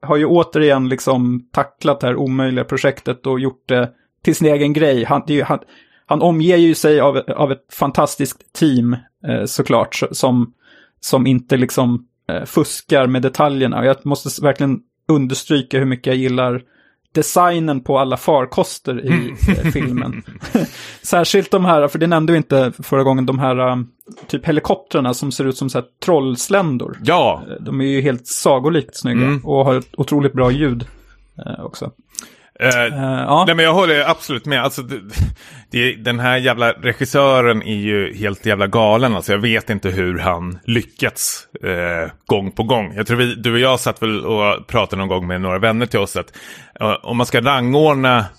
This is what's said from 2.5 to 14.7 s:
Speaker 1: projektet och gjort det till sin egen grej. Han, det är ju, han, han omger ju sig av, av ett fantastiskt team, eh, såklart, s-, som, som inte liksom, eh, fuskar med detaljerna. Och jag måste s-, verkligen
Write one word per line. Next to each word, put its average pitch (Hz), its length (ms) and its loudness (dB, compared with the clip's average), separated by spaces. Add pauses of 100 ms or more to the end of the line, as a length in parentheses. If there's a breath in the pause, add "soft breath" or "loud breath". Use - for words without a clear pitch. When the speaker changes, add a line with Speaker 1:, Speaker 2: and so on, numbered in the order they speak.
Speaker 1:
projektet 135 600 -2
och 131 140 -2
gjort 131 280 -4
det 123 220 0 (340 soft breath)
till 160 100 4
sin 160 120 2
egen 147 260 4
grej. 143 320 2
Han, 143 220 0
det 151 60 -2
är 147 40 2
ju, 139 60 2
han, 139 160 -2 (480 soft breath)
han 156 160 0
omger 170 340 4
ju 170 180 6
sig 151 260 4
av, 139 160 4 (200)
av 139 160 0
ett 131 200 -12
fantastiskt - 800 -2
team, 123 440 2 (320)
eh, 117 160 -2
såklart, - 580 0
s-, - 160 -6
som, 127 340 2 (480 soft breath)
som - 260 0
inte 127 300 2
liksom, 123 500 0 (260)
eh, 85 120 -6
fuskar - 640 0
med 127 160 0
detaljerna. 131 560 0
Och 117 80 0
jag 135 200 0
måste 143 220 -4
s-, - 140 -10
verkligen 139 380 0 (280)